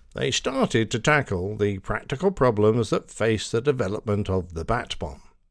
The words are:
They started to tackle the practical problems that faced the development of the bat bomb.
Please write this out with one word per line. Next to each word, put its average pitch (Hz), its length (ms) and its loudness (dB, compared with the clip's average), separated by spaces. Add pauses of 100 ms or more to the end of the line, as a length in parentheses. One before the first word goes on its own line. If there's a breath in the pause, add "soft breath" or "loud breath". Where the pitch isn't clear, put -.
(140 soft breath)
They 135 160 -2
started 127 600 0
to 120 80 0
tackle 107 560 0
the 101 240 0
practical 107 520 -2
problems 110 580 4
that - 200 0
faced 110 440 0
the 113 80 0
development 107 680 0
of 87 260 -2
the 82 100 -6
bat 113 340 -4
bomb. 73 220 -10 (300)